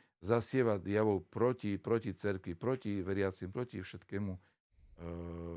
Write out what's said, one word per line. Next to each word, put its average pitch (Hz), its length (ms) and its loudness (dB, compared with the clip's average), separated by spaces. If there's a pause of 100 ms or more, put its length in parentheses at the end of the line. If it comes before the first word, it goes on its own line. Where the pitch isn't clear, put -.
(220)
zasieva 113 580 4
diabol 101 400 4
proti, 104 560 0
proti 110 400 0
cerkvi, 92 400 -2
proti 110 460 -2
veriacim, 95 480 0
proti 117 320 -6
všetkému, 101 500 -6
e, 90 80 -8 (1160)